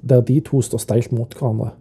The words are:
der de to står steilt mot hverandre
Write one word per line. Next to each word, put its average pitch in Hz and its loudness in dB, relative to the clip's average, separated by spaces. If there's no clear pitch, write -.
der 127 6
de 127 2
to 135 0
står - -4
steilt 120 0
mot 117 -4
hverandre 110 -4